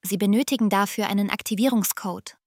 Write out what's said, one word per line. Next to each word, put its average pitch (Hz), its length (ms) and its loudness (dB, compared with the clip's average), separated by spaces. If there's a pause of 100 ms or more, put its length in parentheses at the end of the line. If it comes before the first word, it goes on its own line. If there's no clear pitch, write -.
Sie 196 160 -4
benötigen 214 520 2
dafür 202 380 0
einen 202 220 0
Aktivierungscode. 208 1160 -2